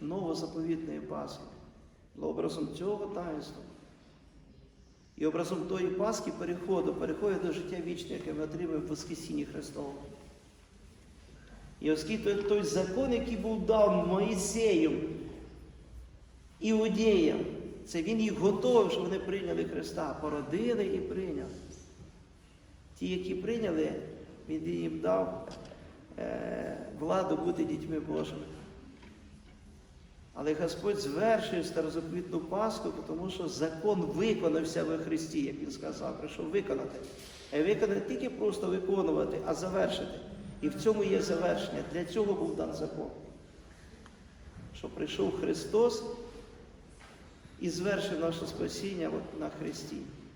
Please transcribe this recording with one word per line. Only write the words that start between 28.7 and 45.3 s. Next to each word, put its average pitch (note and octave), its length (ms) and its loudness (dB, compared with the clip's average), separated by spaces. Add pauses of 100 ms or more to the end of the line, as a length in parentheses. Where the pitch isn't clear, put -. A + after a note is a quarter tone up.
Але D3+ 200 2
Господь F3 460 2
звершує F3 640 4
старозаповітну E3 760 -2
Пасху, G3+ 500 0 (180)
тому E3+ 220 -4
що F3+ 180 -4
закон D#3+ 540 2
виконався E3 840 2
во D#3+ 140 0
Христі, D#3+ 440 -2
як - 180 -2
він D3 120 -6
сказав, D3+ 480 -6
прийшов D3+ 260 -6
виконати. D3 540 0 (540)
А D3 40 2
виконати G3 380 4
не G3 60 2
тільки B3+ 280 -2
просто G3+ 380 0
виконувати, E3+ 800 2
а E3 80 0
завершити. F#3 640 0 (420)
І D3+ 80 2
в C#3+ 120 -2
цьому G#3+ 220 4
є F#3+ 180 4
завершення. E3+ 600 2 (100)
Для E3+ 120 -2
цього G3+ 280 2
був E3 220 0
дан D#3+ 180 -2
закон. - 360 -4 (1700)
Що - 140 -8
прийшов F#3+ 500 0